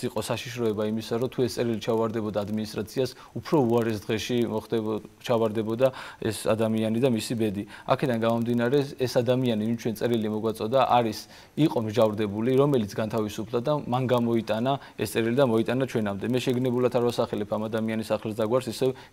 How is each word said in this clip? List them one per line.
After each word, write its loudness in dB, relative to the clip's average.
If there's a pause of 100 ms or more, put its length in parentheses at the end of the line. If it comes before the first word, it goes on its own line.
იყო -4
საშიშროება -2 (100)
იმისა, -4
რომ -2
თუ -4
ეს 0
წერილი -2
ჩავარდებოდა 0
ადმინისტრაციას, -4 (240)
უფრო -2 (100)
უარეს 2
დღეში -2
მოხდებო-, -2 (240)
ჩავარდებოდა 2 (340)
ეს -4
ადამიანი 2
და 4
მისი -2
ბედი. -2 (260)
აქედან 0
გამომდინარე, 2 (160)
ეს -2
ადამიანი, 2
ვინც -2
ჩვენ -2
წერილი 0
მოგვაწოდა, 0 (140)
არის, 2 (380)
იყო 2
მჟავრდებული, 2
რომელიც 4
განთავისუფლდა -4
და 0
მან -2
გამოიტანა 2 (260)
ეს -2
წერილი 2
და 6
მოიტანა 2
ჩვენამდე. -2
მე 2
შეგნებულად 2
არ 2
ვასახელებ -2
ამ -2
ადამიანის -2
ახალს -2
და 0
გვარს, 0
ისევ 0 (240)